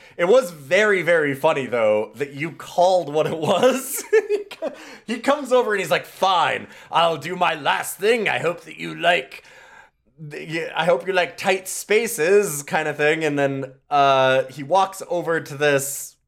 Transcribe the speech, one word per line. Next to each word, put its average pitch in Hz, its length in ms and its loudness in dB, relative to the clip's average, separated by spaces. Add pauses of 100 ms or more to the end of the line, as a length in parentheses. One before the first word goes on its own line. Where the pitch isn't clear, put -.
(160)
it 175 80 0
was 220 240 4
very, 180 540 0
very 151 320 2
funny, 143 320 0
though, 107 480 2
that 143 180 -8
you 143 180 -8
called 175 640 0
what 151 140 0
it 156 100 -4
was. 247 720 0
<laughs> - 60 -4 (960)
He 233 120 -4
comes 277 320 -2
over 226 220 2
and 196 80 -2
he's 170 80 -6
like, 165 160 0
"Fine, 147 640 0 (240)
I'll 165 260 2
do 143 180 -10
my 170 200 0
last 156 420 -4
thing. 208 320 0
I 127 80 0
hope 165 240 -4
that 151 160 -20
you 160 180 -8
like, 170 480 0 (840)
th-, 151 200 -14
y-, 160 260 -8
I 160 100 -2
hope 175 220 2
you 185 60 -4
like 175 220 0
tight 190 320 -2
spaces," 202 920 0
kind 156 260 -2
of 147 80 -4
thing. 151 280 2
And 147 160 0
then, 135 340 -2 (160)
uh, 135 560 4
he 131 160 -14
walks 190 480 0
over 165 320 -2
to 143 160 -14
this 139 580 0 (120)